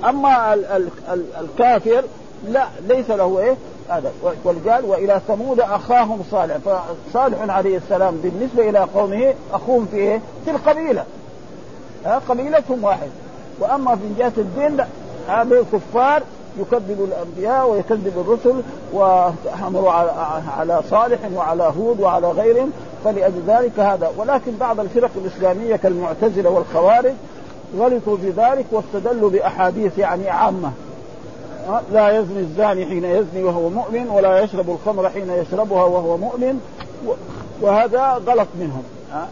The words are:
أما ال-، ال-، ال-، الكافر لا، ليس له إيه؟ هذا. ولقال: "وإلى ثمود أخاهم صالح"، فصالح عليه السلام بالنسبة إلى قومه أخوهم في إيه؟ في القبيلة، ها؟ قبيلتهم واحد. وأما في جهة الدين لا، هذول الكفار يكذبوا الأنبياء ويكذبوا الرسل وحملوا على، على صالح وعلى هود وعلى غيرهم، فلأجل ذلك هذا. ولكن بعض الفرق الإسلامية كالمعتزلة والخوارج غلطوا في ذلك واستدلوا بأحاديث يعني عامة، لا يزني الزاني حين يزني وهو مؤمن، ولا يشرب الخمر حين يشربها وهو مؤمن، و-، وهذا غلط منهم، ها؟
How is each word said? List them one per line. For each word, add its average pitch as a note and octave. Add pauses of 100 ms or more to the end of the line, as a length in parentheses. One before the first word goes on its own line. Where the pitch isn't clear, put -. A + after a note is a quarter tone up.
أما C4
ال-، G3+
ال-، F#3 (240)
ال-، F3+ (160)
الكافر A#3 (440)
لا، B3 (220)
ليس B3
له F#3+
إيه؟ B3 (320)
هذا. D3 (320)
ولقال: F3+
"وإلى G3
ثمود A#3
أخاهم A3 (100)
صالح"، E3+
فصالح G3
عليه F#3+
السلام F3+
بالنسبة A3
إلى G#3
قومه G3+ (180)
أخوهم G#3+
في G#3
إيه؟ G#3 (240)
في D#4
القبيلة، D4+ (1000)
ها؟ A3+
قبيلتهم C4
واحد. F3+ (520)
وأما B3
في F#3+ (160)
جهة A#3+
الدين B3
لا، C4+ (420)
هذول A#3
الكفار A#3+ (380)
يكذبوا G3+
الأنبياء F#3+
ويكذبوا G3
الرسل A#3+ (320)
وحملوا F#3
على، E3+ (480)
على E3 (100)
صالح A#3 (160)
وعلى E3
هود A3
وعلى F3
غيرهم، A#3 (320)
فلأجل F#3+
ذلك A3+
هذا. F#3+
ولكن A#3+
بعض A#3
الفرق A#3
الإسلامية G3
كالمعتزلة F3+
والخوارج F#3+ (680)
غلطوا A3+
في F#3+
ذلك A#3+
واستدلوا G#3+
بأحاديث F#3+
يعني F#3
عامة، F3+ (1200)
لا G#3+
يزني G3
الزاني F#3
حين F3
يزني F#3
وهو E3+
مؤمن، A3+
ولا G3
يشرب G3
الخمر F#3
حين F#3+
يشربها F3+
وهو F3
مؤمن، B3 (460)
و-، - (480)
وهذا A3 (240)
غلط A3 (120)
منهم، C3+ (300)
ها؟ D#3